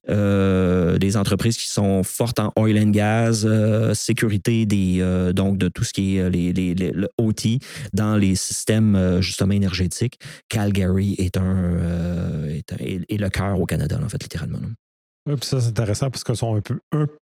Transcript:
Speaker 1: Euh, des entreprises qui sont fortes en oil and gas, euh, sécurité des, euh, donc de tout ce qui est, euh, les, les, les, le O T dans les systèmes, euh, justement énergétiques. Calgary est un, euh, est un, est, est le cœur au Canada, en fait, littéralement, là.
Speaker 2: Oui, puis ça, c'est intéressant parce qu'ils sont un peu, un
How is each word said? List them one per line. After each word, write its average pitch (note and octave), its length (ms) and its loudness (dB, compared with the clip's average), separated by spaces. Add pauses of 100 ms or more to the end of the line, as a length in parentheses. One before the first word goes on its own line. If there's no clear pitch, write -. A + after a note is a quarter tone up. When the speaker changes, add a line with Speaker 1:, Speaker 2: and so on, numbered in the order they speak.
Speaker 1:
Euh, F#2 920 2
des G2 180 2
entreprises G2+ 400 0
qui - 120 -8
sont G2 340 2
fortes A#2 380 -2
en G#2 160 0
oil G#2+ 240 4
and G#2+ 100 4
gas, A2 540 2
euh, A2 500 2
sécurité A2 720 0
des, F#2+ 340 2
euh, F#2 320 2
donc G2 260 2
de F2+ 100 2
tout - 160 -4
ce - 80 -6
qui G2 240 0
est, F#2+ 60 2
euh, F#2 60 2
les, F2+ 240 0
les, F2+ 220 0
les, F#2 160 -2
le G2 180 -2 (100)
O A2 140 2
T A2+ 280 0 (320)
dans G#2+ 240 2
les G2 180 4
systèmes, G#2+ 600 0
euh, F#2 240 2
justement F#2+ 320 0
énergétiques. F#2 680 -2 (300)
Calgary G2 680 0
est F#2+ 180 0
un, F#2+ 200 0
euh, F2 920 -2
est - 240 -8
un, - 60 -8
est, F#2+ 300 -6
est G#2 100 -4
le G2+ 120 -2
cœur F#2 300 -2
au E2+ 60 0
Canada, - 380 -2
en - 40 -4
fait, - 120 -6
littéralement, - 400 -8
là. - 60 -8 (580)
Speaker 2:
Oui, C#3+ 120 -2
puis - 120 -6
ça, C3+ 120 0
c'est A#2 80 2
intéressant A2+ 420 -2
parce - 140 -10
qu'ils B2 100 -2
sont A2 220 -2
un G2+ 40 0
peu, - 200 -4 (100)
un D3+ 160 0 (160)